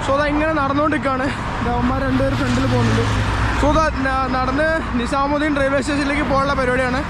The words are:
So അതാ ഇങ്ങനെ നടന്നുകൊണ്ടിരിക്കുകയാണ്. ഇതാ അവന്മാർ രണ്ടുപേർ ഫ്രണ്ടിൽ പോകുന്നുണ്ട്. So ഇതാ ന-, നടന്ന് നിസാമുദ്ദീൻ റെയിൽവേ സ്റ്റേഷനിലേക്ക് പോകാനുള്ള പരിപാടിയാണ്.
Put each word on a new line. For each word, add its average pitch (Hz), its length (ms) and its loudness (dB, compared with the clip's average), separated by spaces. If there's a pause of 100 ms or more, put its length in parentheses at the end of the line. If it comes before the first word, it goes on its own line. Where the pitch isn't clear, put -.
So 262 120 0
അതാ 294 160 2
ഇങ്ങനെ 302 180 0 (100)
നടന്നുകൊണ്ടിരിക്കുകയാണ്. 277 640 0 (340)
ഇതാ 240 160 -2
അവന്മാർ 254 320 0
രണ്ടുപേർ 269 320 2
ഫ്രണ്ടിൽ 254 320 0
പോകുന്നുണ്ട്. 233 320 2 (560)
So 277 120 4
ഇതാ 311 120 4 (220)
ന-, 262 200 0 (100)
നടന്ന് 262 320 0 (300)
നിസാമുദ്ദീൻ 285 640 0
റെയിൽവേ 269 260 2
സ്റ്റേഷനിലേക്ക് 294 460 0
പോകാനുള്ള 269 280 2
പരിപാടിയാണ്. 254 480 0